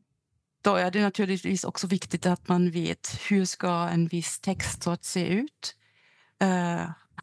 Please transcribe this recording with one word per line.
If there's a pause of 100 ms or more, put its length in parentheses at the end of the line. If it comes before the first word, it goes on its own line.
(640)
då
är
det
naturligtvis
också
viktigt
att
man
vet
hur
ska
en
viss
textsort
se
ut. (680)
Eh, (320)